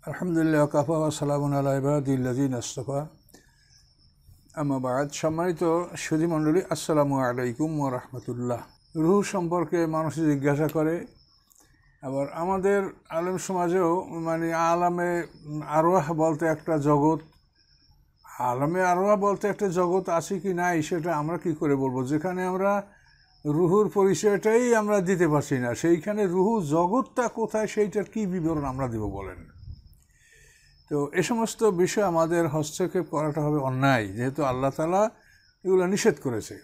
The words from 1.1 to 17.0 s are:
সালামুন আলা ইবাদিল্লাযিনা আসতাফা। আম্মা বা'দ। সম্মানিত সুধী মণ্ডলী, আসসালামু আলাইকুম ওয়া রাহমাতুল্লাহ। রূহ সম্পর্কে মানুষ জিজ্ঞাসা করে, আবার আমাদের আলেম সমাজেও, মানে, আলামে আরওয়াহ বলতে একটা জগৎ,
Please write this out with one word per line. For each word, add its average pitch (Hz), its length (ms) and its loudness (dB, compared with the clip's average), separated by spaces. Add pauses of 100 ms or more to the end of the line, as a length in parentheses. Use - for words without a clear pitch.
সালামুন 143 420 -2
আলা 139 220 0
ইবাদিল্লাযিনা 135 800 0
আসতাফা। 135 500 -6 (1500)
আম্মা 143 240 -2
বা'দ। 131 320 -2
সম্মানিত 165 720 0 (140)
সুধী 156 280 -2
মণ্ডলী, 156 440 2
আসসালামু 147 500 0
আলাইকুম 127 600 -2
ওয়া 139 100 -2
রাহমাতুল্লাহ। 120 720 -6 (340)
রূহ 175 280 2
সম্পর্কে 175 640 -2
মানুষ 160 300 -2
জিজ্ঞাসা 147 520 2
করে, 156 380 -2 (960)
আবার 139 320 -4
আমাদের 190 500 0 (260)
আলেম 175 280 -4
সমাজেও, 175 680 0
মানে, 165 500 -4
আলামে 175 680 2 (440)
আরওয়াহ 160 460 2
বলতে 160 320 0
একটা 156 320 0
জগৎ, 147 420 4 (1200)